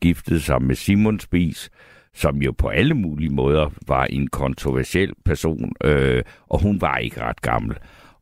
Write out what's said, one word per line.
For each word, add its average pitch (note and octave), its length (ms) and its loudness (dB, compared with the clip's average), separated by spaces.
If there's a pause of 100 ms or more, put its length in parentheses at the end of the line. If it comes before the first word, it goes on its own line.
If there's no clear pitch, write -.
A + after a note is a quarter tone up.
giftede E2+ 380 2
sig C2 220 0
med C2 140 0
Simon G#2 440 2
Spies, - 500 -2 (440)
som C#2+ 280 0
jo C2 100 0
på - 160 0
alle G#2+ 260 2
mulige D#2+ 400 -2
måder D2 400 2 (140)
var C2 180 0
en C2+ 220 -2
kontroversiel C2+ 840 -2 (120)
person, - 480 -2 (100)
øh, C2+ 400 4 (240)
og D2 140 0
hun G2 200 2
var C#2 160 0
ikke A#1 240 -6
ret A1+ 200 -6
gammel. A1 360 -2 (440)